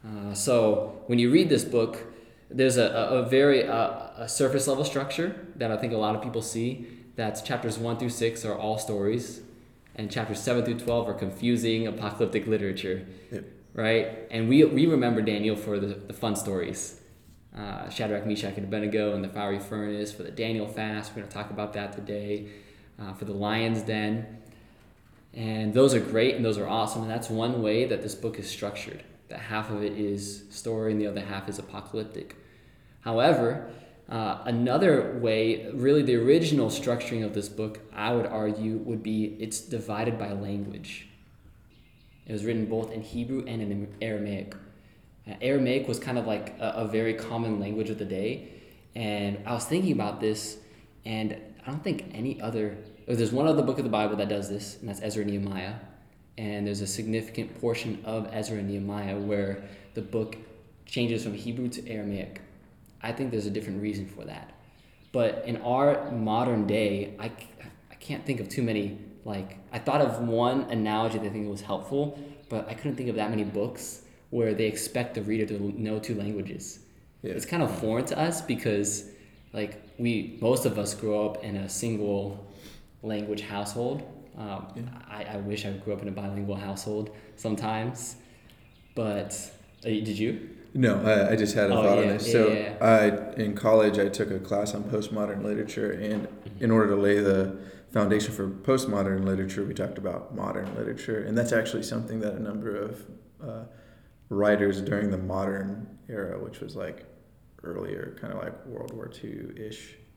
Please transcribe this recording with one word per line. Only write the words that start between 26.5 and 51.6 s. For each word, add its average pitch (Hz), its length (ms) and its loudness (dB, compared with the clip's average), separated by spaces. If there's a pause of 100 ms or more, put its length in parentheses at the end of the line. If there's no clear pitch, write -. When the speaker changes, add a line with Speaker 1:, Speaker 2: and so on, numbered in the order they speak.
Speaker 1:
are 101 100 -4
awesome. 110 360 0
And 110 80 -4
that's 117 180 -4
one 117 320 0
way 110 240 4
that 110 160 0
this 107 140 -6
book - 220 -6
is 98 120 -10
structured. - 520 -8 (280)
That 110 100 -12
half 107 320 -6
of 104 100 -4
it 104 120 -2
is 101 560 -4
story 110 420 -2
and 107 80 2
the 104 80 2
other 101 140 -4
half 98 260 -6
is 101 100 -6
apocalyptic. - 760 -8 (640)
However, 123 720 2 (380)
uh, 110 340 -2
another 127 800 4
way, 110 520 2
really 139 300 6
the 123 140 6
original 143 500 6
structuring 120 560 0
of 104 100 -2
this 101 140 -2
book, 107 320 -6 (160)
I 107 180 0
would 117 120 2
argue, 107 540 0
would 110 220 -4
be 107 380 0
it's 110 220 -6
divided 113 580 -2
by 101 140 -4
language. 101 720 -6 (1200)
It 110 60 -6
was 101 100 -2
written 110 220 0
both 110 260 -2
in 110 100 -6
Hebrew 120 460 -6
and 113 140 -4
in 101 400 -4
Aramaic. 104 520 -4 (720)
Uh, 104 160 -12
Aramaic 131 460 2
was 117 100 -2
kind 123 200 -4
of 110 100 -2
like 104 320 -4
a, 110 160 -2
a 113 140 -2
very 110 240 2
common 113 480 -2
language 107 280 -2
of 104 100 -4
the 104 60 -4
day. 98 440 -4 (460)
And 104 500 -2
I 120 80 -4
was 113 100 -2
thinking 170 300 2
about 104 260 -2
this, 107 380 -2 (480)
and 110 320 -2 (280)